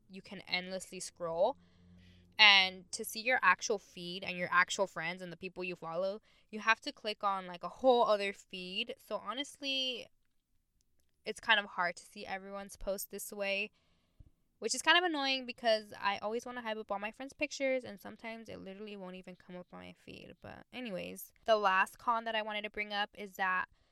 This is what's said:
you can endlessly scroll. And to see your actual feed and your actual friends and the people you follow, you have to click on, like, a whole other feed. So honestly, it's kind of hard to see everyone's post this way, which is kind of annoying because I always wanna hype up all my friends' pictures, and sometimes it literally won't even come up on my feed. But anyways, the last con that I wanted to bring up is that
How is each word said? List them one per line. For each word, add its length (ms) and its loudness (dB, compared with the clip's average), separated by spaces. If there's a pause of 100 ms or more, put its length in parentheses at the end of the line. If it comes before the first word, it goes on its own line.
(100)
you 120 -14
can 260 -14
endlessly 520 -4
scroll. 560 2 (800)
And 540 10
to 100 -8
see 180 -10
your 220 2
actual 360 6
feed 440 -10
and 140 -6
your 160 -2
actual 340 4
friends 360 -6
and 100 -10
the 60 -14
people 260 -8
you 100 -4
follow, 460 -4 (300)
you 100 -8
have 200 4
to 120 -8
click 320 -8
on, 220 -2
like, 180 -12
a 40 -4
whole 360 6
other 280 2
feed. 640 -8 (120)
So 200 -6
honestly, 800 -6 (1200)
it's 140 -8
kind 180 6
of 80 -2
hard 300 -2
to 80 -18
see 200 -16
everyone's 520 -10
post 340 -6
this 220 -10
way, 380 -2 (880)
which 160 -4
is 60 -6
kind 160 6
of 80 4
annoying 400 0
because 420 0 (140)
I 180 -2
always 280 -4
wanna 160 -10
hype 160 -6
up 120 -8
all 80 -4
my 120 -8
friends' 220 -14
pictures, 520 -2
and 160 -14
sometimes 480 -12
it 120 -12
literally 360 -12
won't 200 -12
even 200 -16
come 200 -16
up 160 -12
on 80 -14
my 140 -16 (100)
feed. 360 -18
But 320 -16
anyways, 600 -10 (120)
the 120 4
last 420 2
con 260 0
that 100 -4
I 80 0
wanted 200 -4
to 80 -6
bring 220 -8
up 260 -2
is 160 -12
that 320 0 (260)